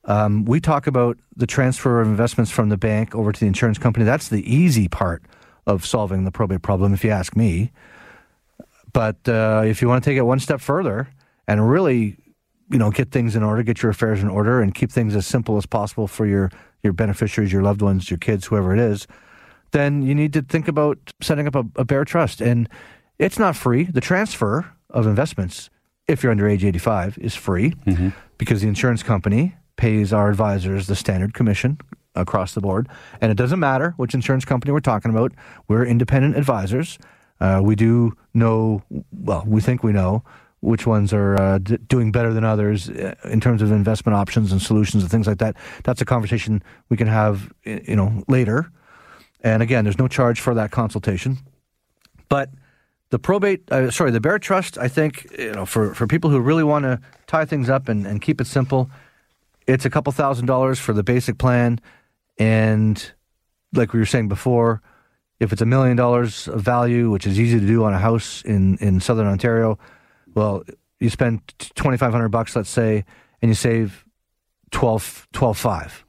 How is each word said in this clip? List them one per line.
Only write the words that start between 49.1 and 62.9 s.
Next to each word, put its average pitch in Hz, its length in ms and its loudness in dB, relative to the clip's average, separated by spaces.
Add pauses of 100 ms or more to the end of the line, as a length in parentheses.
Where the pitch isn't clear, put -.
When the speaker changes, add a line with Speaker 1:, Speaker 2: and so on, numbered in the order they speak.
Speaker 1:
And 113 200 2
again, 117 220 2
there's 104 140 0
no 127 100 2
charge 120 320 0
for 123 140 -2
that 110 160 -2
consultation. 110 680 -4 (880)
But 139 220 -2 (600)
the 120 80 -2
probate, 196 520 0
uh, 131 200 0
sorry, 139 220 0
the 113 80 0
Bear 175 180 0
Trust, 185 400 -4
I 127 100 -4
think, 151 380 -2 (120)
you 113 140 -8
know, 95 140 -8
for, 107 280 -2
for 117 120 -2
people 165 240 0
who 139 100 4
really 156 240 2
wanna 143 360 0 (260)
tie 160 180 0
things 135 240 -2
up 135 200 0
and, 104 180 -2
and 101 160 -6
keep - 180 -2
it 120 60 -2
simple, 131 420 0 (800)
it's 131 180 2
a 131 60 0
couple 147 220 -2
thousand 135 340 -2
dollars 131 320 0
for - 160 -4
the 104 80 0
basic 123 340 -2
plan. 120 420 2 (600)
And 110 760 2 (600)